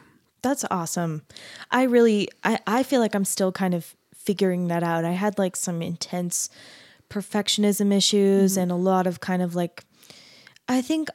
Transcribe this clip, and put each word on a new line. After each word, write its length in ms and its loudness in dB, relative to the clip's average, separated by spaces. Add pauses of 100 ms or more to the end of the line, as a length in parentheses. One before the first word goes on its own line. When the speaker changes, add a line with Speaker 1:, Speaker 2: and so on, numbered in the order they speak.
(420)
Speaker 1:
That's 280 -2
awesome. 520 -4 (480)
I 120 4
really, 460 4 (160)
I, 200 0
I 200 0
feel 160 2
like 160 2
I'm 80 0
still 260 0
kind 240 -2
of 220 -8 (200)
figuring 520 0
that 160 0
out. 200 0
I 80 0
had, 260 -2
like, 180 0
some 260 -4
intense 680 -6 (640)
perfectionism 840 0
issues 600 4
Speaker 2:
Mm-hmm. 100 0
Speaker 1:
and 100 0
a 40 -2
lot 320 2
of 120 -6
kind 220 -2
of, 140 -4
like, 280 -4 (840)
I 120 2
think 340 -2